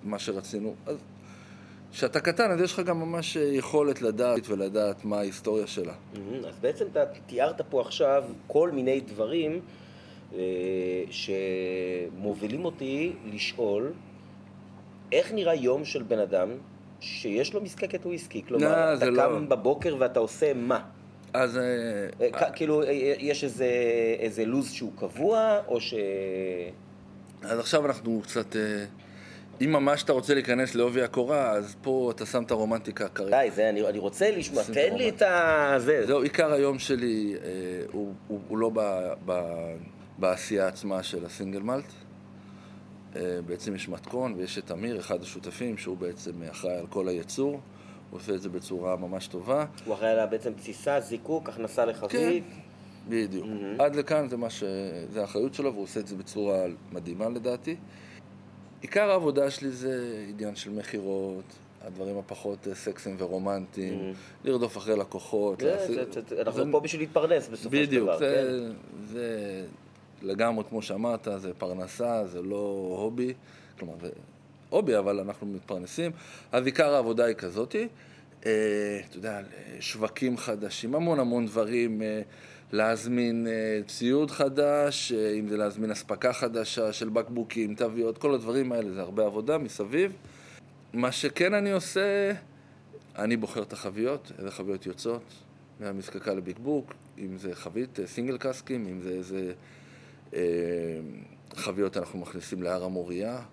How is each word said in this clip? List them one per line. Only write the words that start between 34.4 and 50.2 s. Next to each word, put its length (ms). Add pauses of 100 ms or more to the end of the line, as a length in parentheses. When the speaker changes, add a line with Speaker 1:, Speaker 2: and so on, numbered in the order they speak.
Speaker 1:
שים 100
את 40
Speaker 2:
תן 60
לי 60
Speaker 1:
הרומנטיקה. 260
Speaker 2:
את 60 (540)
ה-, 40
זה. 260
Speaker 1:
זהו, 160
עיקר 320
היום 260
שלי, 640
אה, 60 (420)
הוא, 220 (140)
הוא, 200
הוא 100
לא 160
ב-, 400 (120)
ב-, 500 (420)
בעשייה 500
עצמה 360
של 220
הסינגל 340
מלט. 240 (1300)
אה, 60 (240)
בעצם 300
יש 140
מתכון, 480
ויש 200
את 140
אמיר, 280
אחד 220
השותפים, 560
שהוא 200
בעצם 340 (200)
אחראי 260
על 100
כל 200
הייצור. 440 (580)
הוא 100
עושה 140
את 80
זה 80
בצורה 460
ממש 320
טובה. 380 (200)
Speaker 2:
הוא 80
אחראי 180
על 140